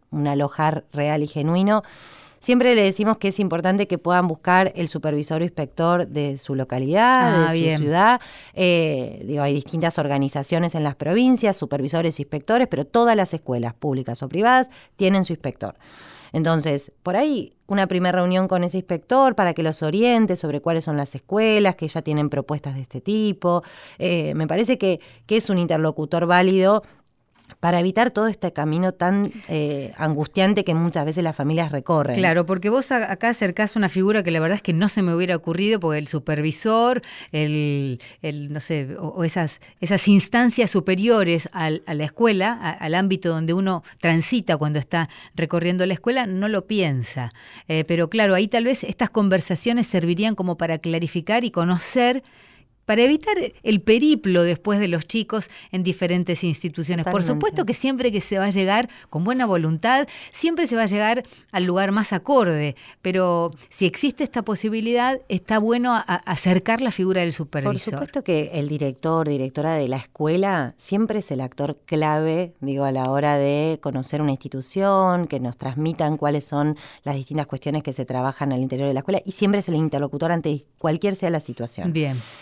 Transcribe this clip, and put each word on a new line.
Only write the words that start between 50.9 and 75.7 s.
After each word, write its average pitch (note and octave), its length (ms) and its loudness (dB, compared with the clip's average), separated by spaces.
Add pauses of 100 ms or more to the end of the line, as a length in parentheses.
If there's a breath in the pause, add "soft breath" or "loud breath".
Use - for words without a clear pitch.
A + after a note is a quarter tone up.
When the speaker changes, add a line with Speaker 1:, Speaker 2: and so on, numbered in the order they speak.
Speaker 2:
y A#3+ 60 -4
conocer, A#3+ 720 0 (640 soft breath)
para A3 180 2
evitar D4+ 340 2 (280)
el G#3 180 2
periplo G#3+ 640 4
después G3+ 360 0
de G3+ 80 0
los E3+ 180 -2
chicos A3 440 -4 (220 loud breath)
en F#3 100 -2
diferentes F3+ 600 0
instituciones. E3 640 -2
Por F#3 160 0
Speaker 1:
Totalmente. E3 140 0
Speaker 2:
supuesto G3 320 0
que A3+ 80 0
siempre B3+ 360 0
que G3+ 120 -2
se G3 160 -4
va F#3+ 80 2
a G#3 40 2
llegar G3 380 2 (220 loud breath)
con E3 140 -2
buena B3+ 200 0
voluntad, G3 640 2 (240 loud breath)
siempre E4 340 0
se A#3 80 -4
va A3+ 100 2
a - 20 2
llegar G#3+ 360 0 (300 loud breath)
al F#3 120 0
lugar F#3+ 280 0
más G#3 220 0
acorde, E3+ 640 0 (260 loud breath)
pero F3 480 0 (180)
si - 160 -2
existe C4+ 400 -2
esta A#3 160 -4
posibilidad, A3+ 880 -2
está G#3 300 -2
bueno A#3+ 340 2
a-, A#3 60 2
a-, - 160 -2 (100)
acercar F#3 560 0
la B3+ 100 0
figura F#3 300 0
del E3+ 120 0
supervisor. C#3+ 420 -4
Speaker 1:
Por B2+ 40 -4
supuesto A#3 460 -6
que D#3 300 0
el D3 160 -2
director, D3+ 580 -2
directora D3 460 -2
de C#3+ 120 0
la C3 120 -2
escuela D#3+ 800 -2
siempre G#3+ 400 -2
es - 120 -6
el C3 120 -4
actor C#3+ 420 -6
clave, D#3+ 760 0
digo, C#3 240 -2
a C3+ 60 0
la C3 200 -2
hora D3 260 2
de D3 460 0
conocer C#3+ 400 -4
una D3 80 0
institución, F3+ 960 0
que C3+ 140 -6
nos A#2+ 180 -6
transmitan D3+ 580 -2